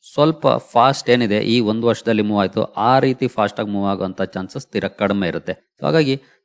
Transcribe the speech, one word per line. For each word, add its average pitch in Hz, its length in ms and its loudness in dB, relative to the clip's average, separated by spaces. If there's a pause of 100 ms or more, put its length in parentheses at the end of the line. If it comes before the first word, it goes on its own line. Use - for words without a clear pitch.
(120)
ಸ್ವಲ್ಪ 156 360 2
ಫಾಸ್ಟ್ 120 600 2
ಏನಿದೆ 117 280 2
ಈ 113 220 2
ಒಂದು 110 260 0
ವರ್ಷದಲ್ಲಿ 110 360 0
ಮೂವ್ 104 180 0
ಆಯ್ತು, 98 240 -2
ಆ 120 340 2
ರೀತಿ 131 280 0
ಫಾಸ್ಟ್ 107 340 -2
ಆಗಿ 104 100 -6
ಮೂವ್ 101 180 -2
ಆಗುವಂತ 95 340 -4
ಚಾನ್ಸಸ್ 92 440 -10
ತೀರಾ 95 220 -4
ಕಡಿಮೆ 101 400 -2
ಇರುತ್ತೆ. - 500 -8
So, - 60 -8
ಹಾಗಾಗಿ 143 380 0 (220)